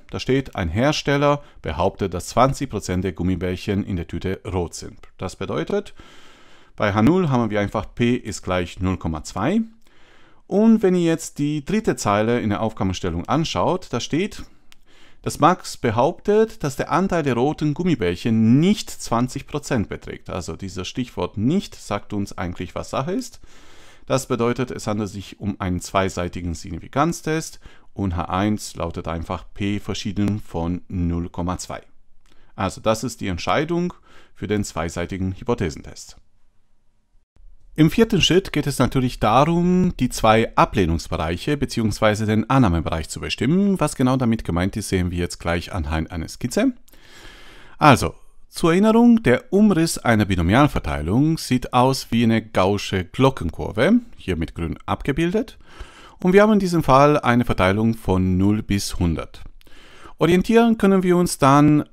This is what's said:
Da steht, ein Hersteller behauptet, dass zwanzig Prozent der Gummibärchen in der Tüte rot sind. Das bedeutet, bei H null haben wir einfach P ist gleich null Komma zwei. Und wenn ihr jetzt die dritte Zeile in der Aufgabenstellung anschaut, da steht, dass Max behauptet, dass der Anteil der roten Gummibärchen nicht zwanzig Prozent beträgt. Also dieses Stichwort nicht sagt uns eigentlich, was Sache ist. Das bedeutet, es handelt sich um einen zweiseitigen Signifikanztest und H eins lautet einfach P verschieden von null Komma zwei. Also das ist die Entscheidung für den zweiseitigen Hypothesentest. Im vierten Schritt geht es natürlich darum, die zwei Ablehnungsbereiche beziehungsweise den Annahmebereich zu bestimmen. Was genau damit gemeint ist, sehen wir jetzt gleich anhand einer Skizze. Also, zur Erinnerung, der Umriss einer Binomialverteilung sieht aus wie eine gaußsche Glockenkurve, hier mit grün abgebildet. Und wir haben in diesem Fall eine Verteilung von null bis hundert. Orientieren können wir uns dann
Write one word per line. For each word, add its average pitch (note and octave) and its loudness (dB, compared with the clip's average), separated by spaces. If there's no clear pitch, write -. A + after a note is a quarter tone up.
Da G2 -8
steht, C3+ -2
ein F2+ -4
Hersteller C#3+ 0
behauptet, F2 -2
dass E2+ -8
zwanzig C3 0
Prozent F#2 -4
der F#2 -2
Gummibärchen F2+ -2
in G2+ -6
der E2+ -6
Tüte F2+ -6
rot F2+ -4
sind. - -16
Das - -10
bedeutet, D#3 -6
bei G#2 0
H G#2+ 2
null E3 4
haben A#2+ 0
wir G#2 0
einfach G2+ -4
P A#2+ 2
ist - -8
gleich F2+ -4
null F#2 -2
Komma D#2+ -6
zwei. E3 -2
Und A3 4
wenn F#3 4
ihr F3 2
jetzt - -2
die D3 -2
dritte G3 0
Zeile A2 2
in G2+ 0
der F#2 0
Aufgabenstellung F#2+ -2
anschaut, C#3+ -2
da A#2+ -4
steht, F#3 -4
dass - -6
Max E3+ 0
behauptet, F3 0
dass C#3+ -4
der - -4
Anteil E3+ 0
der B2+ 0
roten D3 0
Gummibärchen A2+ 2
nicht G3+ 0
zwanzig - -4
Prozent C#3 -4
beträgt. - -14
Also E2+ -8
dieses F#2 -10
Stichwort G2+ -8
nicht C#3+ -2
sagt - -8
uns G2+ -6
eigentlich, F2 -8
was - -10
Sache C#3 -4
ist. - -10
Das C3 -2
bedeutet, A#2+ -2
es - -8
handelt G#2+ -4
sich G2+ -14
um G2+ -6
einen F2+ -2
zweiseitigen F2+ -4
Signifikanztest D#3 -4
und F#2+ -4
H E2+ -4
eins G2+ -2
lautet E2+ -6
einfach E2 -6
P G2+ -4
verschieden G2+ -4
von E2+ -4
null E2+ -4
Komma F2 -6
zwei. - -12
Also F#2+ -6
das A2 0
ist B2+ -8
die G#2 -4
Entscheidung D#3 -2
für G2+ -10
den G#2 0
zweiseitigen F2 -6
Hypothesentest. - -6
Im D#3 6
vierten A3+ 4
Schritt F3 2
geht D3 0
es C#3+ -4
natürlich B2+ 2
darum, E3+ 4
die B2 0
zwei A2+ 2
Ablehnungsbereiche E2+ 0
beziehungsweise A2 0
den G#2+ 0
Annahmebereich F2 2
zu D#2+ -12
bestimmen. F3 0
Was D3+ -2
genau B2+ 0
damit A2+ 0
gemeint F2 -2
ist, G#2 -6
sehen F2 0
wir F2 -4
jetzt F2 -4
gleich E2+ -4
anhand D#2+ -4
einer E2 -8
Skizze. A3+ -2
Also, A#2 4
zur - 0
Erinnerung, A3 6
der - 2
Umriss F#3 4
einer A2 2
Binomialverteilung G2 0
sieht - -4
aus B2+ 2
wie A#2 2
eine A2+ 2
gaußsche G2 0
Glockenkurve, B2 0
hier - -6
mit D#2+ -6
grün D#2+ -6
abgebildet. E3 -2
Und F#3 4
wir G3 10
haben A3 6
in G3+ 4
diesem F3 0
Fall C#3+ 6
eine A#2+ 2
Verteilung G#2+ 2
von F#2 0
null G#2 2
bis - -2
hundert. D#2+ -2
Orientieren A3 4
können G3 4
wir F3+ 4
uns F3 0
dann D3 6